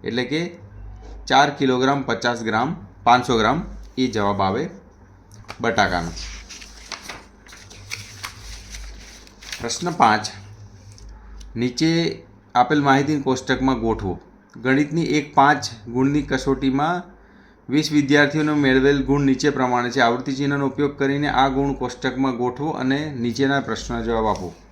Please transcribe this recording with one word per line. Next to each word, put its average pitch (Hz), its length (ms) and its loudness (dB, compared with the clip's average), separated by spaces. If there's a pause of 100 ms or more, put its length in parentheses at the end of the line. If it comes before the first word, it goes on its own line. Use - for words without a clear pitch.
એટલે 120 200 -2
કે 160 340 -4 (680)
ચાર 139 240 4
કિલોગ્રામ 131 520 2
પચાસ 120 400 -2
ગ્રામ, 113 340 0 (280)
પાંચસો 123 340 4
ગ્રામ, 127 260 2 (340)
એ 127 80 2
જવાબ 101 360 0
આવે 110 260 0 (920)
બટાકાનો. 92 500 0 (3500)
પ્રશ્ન 170 300 -6
પાંચ, 117 360 2 (1300)
નીચે 160 680 0 (320)
આપેલ 143 280 4
માહિતી 139 380 4
કોષ્ટકમાં 131 600 0
ગોઠવો. 104 400 -2 (420)
ગણિતની 147 400 2
એક - 320 -2
પાંચ 143 300 4 (240)
ગુણની 135 340 0
કસોટીમાં 139 920 -2 (540)
વીસ 151 240 0
વિદ્યાર્થીઓનો 147 640 4
મેળવેલ 139 500 4
ગુણ 139 160 2
નીચે 139 300 2
પ્રમાણે 123 400 0
છે. 131 100 0
આવૃત્તિ 127 320 2
ચિહ્નનો 139 340 -2
ઉપયોગ 143 320 -2
કરીને 139 300 0
આ 135 200 4
ગુણ 139 240 0
કોષ્ટકમાં 127 640 -2
ગોઠવો 123 340 -2
અને 139 480 -2
નીચેના 135 420 0
પ્રશ્નના 117 400 -6
જવાબ 113 260 0
આપો. 92 280 -2 (180)